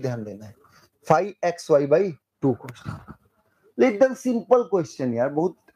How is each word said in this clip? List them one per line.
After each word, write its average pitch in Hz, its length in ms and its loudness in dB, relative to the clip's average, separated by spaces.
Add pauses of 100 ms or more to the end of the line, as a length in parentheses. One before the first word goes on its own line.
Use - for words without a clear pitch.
ध्यान 123 220 -6
देना 104 220 -16
है, 107 80 -20 (520)
phi 170 180 2 (260)
x - 200 -12
y 147 160 6
by 156 160 2 (400)
two 135 200 2
cos - 220 -20
theta। - 340 -14 (600)
एकदम 240 360 4
simple 240 480 0
question 160 520 -2
यार, 120 140 0
बहुत 160 280 -4 (200)